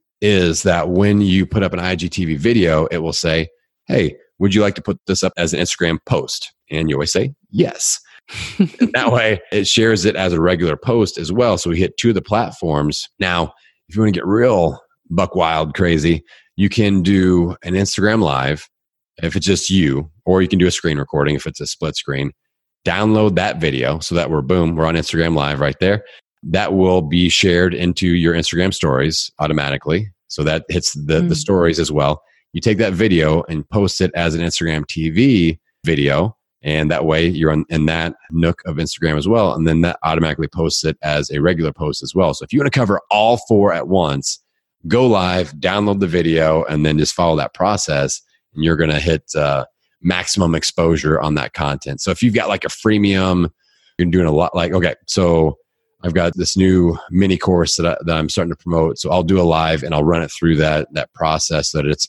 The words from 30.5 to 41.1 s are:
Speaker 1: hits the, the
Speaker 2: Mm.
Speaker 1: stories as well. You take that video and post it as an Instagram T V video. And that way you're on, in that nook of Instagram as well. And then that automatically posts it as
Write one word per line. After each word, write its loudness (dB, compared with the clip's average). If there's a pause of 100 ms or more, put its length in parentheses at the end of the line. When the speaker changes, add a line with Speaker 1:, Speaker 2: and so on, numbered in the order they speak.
Speaker 1:
hits -4
the, -2
the 2
Speaker 2:
Mm. -
Speaker 1:
stories 0
as -2
well. 0 (320)
You -6
take 2
that 0
video 2
and -6
post 0
it 0
as -2
an -2
Instagram -4
T -4
V 2 (240)
video. 0 (240)
And -2
that -2
way 2
you're 0
on, 0
in 0
that -2 (180)
nook 0
of -8
Instagram -2
as -4
well. 2
And -2
then 2
that 0
automatically 0
posts -2
it -2
as -2